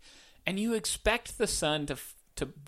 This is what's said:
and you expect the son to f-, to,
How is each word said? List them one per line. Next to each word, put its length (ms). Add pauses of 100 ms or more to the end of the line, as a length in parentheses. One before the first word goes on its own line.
(460)
and 120
you 140
expect 680
the 80
son 400
to 80
f-, 200 (220)
to, 120 (200)